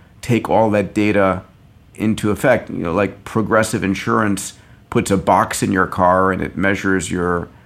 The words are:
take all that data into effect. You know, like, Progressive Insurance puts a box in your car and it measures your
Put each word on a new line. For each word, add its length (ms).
take 280
all 220
that 220
data 480
into 360
effect. 380
You 140
know, 100
like, 300
Progressive 600
Insurance 720
puts 220
a 60
box 460
in 80
your 160
car 440
and 100
it 140
measures 560
your 360